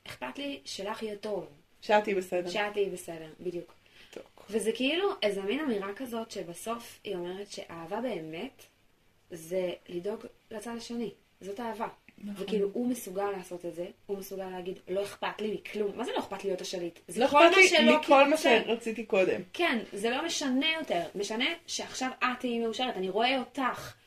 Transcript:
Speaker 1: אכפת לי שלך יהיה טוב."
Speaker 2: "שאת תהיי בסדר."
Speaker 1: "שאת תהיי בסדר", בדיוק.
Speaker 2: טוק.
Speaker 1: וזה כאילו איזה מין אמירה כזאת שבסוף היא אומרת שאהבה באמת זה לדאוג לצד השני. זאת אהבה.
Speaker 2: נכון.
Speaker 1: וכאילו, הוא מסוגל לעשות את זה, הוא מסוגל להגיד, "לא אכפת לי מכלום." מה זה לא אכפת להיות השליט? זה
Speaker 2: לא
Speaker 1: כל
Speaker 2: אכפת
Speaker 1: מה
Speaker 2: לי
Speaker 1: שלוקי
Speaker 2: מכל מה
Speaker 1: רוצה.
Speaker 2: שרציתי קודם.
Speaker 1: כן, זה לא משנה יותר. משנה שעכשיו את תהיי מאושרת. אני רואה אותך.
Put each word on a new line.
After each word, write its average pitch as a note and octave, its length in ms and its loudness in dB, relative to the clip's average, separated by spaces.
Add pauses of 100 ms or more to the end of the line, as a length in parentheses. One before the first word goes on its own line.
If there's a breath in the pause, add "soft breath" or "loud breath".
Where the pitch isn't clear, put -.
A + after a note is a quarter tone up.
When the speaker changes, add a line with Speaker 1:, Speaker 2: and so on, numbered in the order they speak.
Speaker 1:
אכפת - 300 -12
לי C#4 280 -8
שלך G#3+ 380 -8
יהיה G#3 140 -6
טוב." G3+ 300 -6 (340)
Speaker 2:
"שאת G#3 220 6
תהיי G#3 120 0
בסדר." F3+ 340 -2
Speaker 1:
"שאת G#3 240 -2
תהיי G3+ 160 0
בסדר", E3 400 -10 (100)
בדיוק. F3 340 -8 (380 soft breath)
Speaker 2:
טוק. - 380 -18
Speaker 1:
וזה G#3 220 0
כאילו D4+ 380 2 (140)
איזה G3 180 0
מין G#3+ 180 0
אמירה G3+ 360 -2
כזאת A3+ 360 -8
שבסוף G3+ 720 -8
היא G3 120 -6
אומרת F#3 360 -8
שאהבה E3+ 500 -8
באמת F3+ 600 -8 (680)
זה F3 400 -4 (180)
לדאוג G3+ 360 -6 (260)
לצד A3 260 -10
השני. A#3 320 -6 (320)
זאת G3 180 -10
אהבה. A3+ 280 -6 (360)
Speaker 2:
נכון. G3 200 -8
Speaker 1:
וכאילו, G3 300 0
הוא B3 160 -2
מסוגל G3+ 420 -4
לעשות F3+ 340 -8
את E3+ 100 -6
זה, E3+ 100 -6 (200)
הוא G3+ 120 -4
מסוגל F#3+ 320 -10
להגיד, F#3 380 -8
"לא F#3+ 160 -2
אכפת G3 380 -6
לי G#3+ 120 -2
מכלום." G#3 440 -4
מה A3 60 -4
זה F#4+ 80 -4
לא C5 80 -2
אכפת - 240 -8
להיות F#3 180 -2
השליט? F3 460 -6
זה F3 140 -2
Speaker 2:
לא C4+ 60 6
Speaker 1:
כל C#4+ 100 6
Speaker 2:
אכפת E4+ 180 12
Speaker 1:
מה F#4+ 60 10
Speaker 2:
לי F#4 60 12
Speaker 1:
שלוקי D#4 380 8
Speaker 2:
מכל C#4 180 10
מה C#4+ 80 6
Speaker 1:
רוצה. C4 340 6
Speaker 2:
שרציתי A3+ 400 -2
קודם. F#3 360 4 (120)
Speaker 1:
כן, D#4 260 2 (140)
זה G#3+ 160 -2
לא C#4 160 -2
משנה D4 420 0 (120)
יותר. G#3 220 -2 (140)
משנה G#3+ 300 -2 (220)
שעכשיו - 420 -6 (100)
את B3 200 0
תהיי A#3+ 200 -2
מאושרת. A#3 380 -2
אני F#3 120 -2
רואה A#3+ 300 2
אותך. - 540 -4 (140)